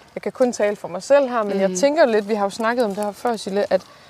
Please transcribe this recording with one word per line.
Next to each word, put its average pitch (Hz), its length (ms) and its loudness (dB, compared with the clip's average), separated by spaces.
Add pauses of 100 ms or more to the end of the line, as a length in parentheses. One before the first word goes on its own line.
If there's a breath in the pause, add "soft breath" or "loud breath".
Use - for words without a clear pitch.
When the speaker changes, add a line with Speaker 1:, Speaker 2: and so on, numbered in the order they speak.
(160 loud breath)
Speaker 1:
jeg - 60 -12
kan 208 100 -6
kun 247 220 0
tale 208 220 0
for 180 120 -10
mig 175 160 -10
selv 277 260 4
her, 240 140 -2
men 196 160 -2
jeg 190 100 2
Speaker 2:
Mm. 185 60 -4
Speaker 1:
tænker 285 300 4
lidt, 208 240 2
vi 220 60 -2
har 202 100 0
jo 196 40 0
snakket 233 360 -2
om 196 100 -4
det 208 80 -4
her 208 80 -4
før, 233 260 -4
Sille, 196 360 -2
at, 185 80 2 (280 loud breath)